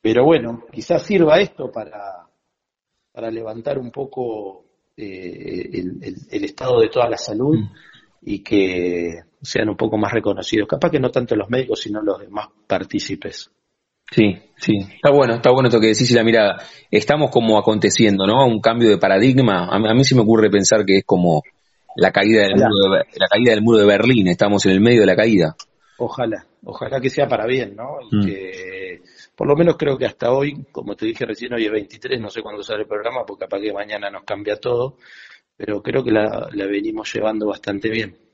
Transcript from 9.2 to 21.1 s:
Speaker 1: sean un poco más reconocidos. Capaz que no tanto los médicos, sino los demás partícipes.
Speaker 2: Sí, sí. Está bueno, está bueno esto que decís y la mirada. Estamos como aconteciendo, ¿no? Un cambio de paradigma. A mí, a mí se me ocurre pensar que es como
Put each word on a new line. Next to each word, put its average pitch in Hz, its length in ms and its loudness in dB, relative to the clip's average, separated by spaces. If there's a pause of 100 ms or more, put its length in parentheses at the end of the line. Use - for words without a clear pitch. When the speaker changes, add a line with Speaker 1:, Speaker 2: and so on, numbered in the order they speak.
Speaker 1:
sean 113 260 -4
un 101 80 -4
poco 110 220 -2
más 104 140 -2
reconocidos. 104 560 -2
Capaz 151 220 0
que 147 100 -2
no 127 100 -2
tanto 123 240 -2
los 101 160 -4
médicos, 123 300 -2
sino 107 200 -8
los 101 200 -4
demás 101 260 -12 (220)
partícipes. 95 840 -8 (640)
Speaker 2:
Sí, 104 240 2 (200)
sí. - 180 -2 (200)
Está - 160 2
bueno, 135 240 4
está 120 160 2
bueno 127 180 4
esto 113 120 4
que 110 80 4
decís 110 200 2
y 117 60 4
la 117 80 4
mirada. 110 400 2 (260)
Estamos 147 440 0
como 113 260 4
aconteciendo, 101 680 2
¿no? 120 220 4
Un 110 140 0
cambio 117 300 2
de 98 80 4
paradigma. 101 720 4
A 98 120 -2
mí, 110 80 0
a 110 60 2
mí 131 100 4
se 135 100 2
me 127 60 6
ocurre 110 300 4
pensar 101 340 2
que 95 140 4
es 98 60 -2
como 87 380 2 (540)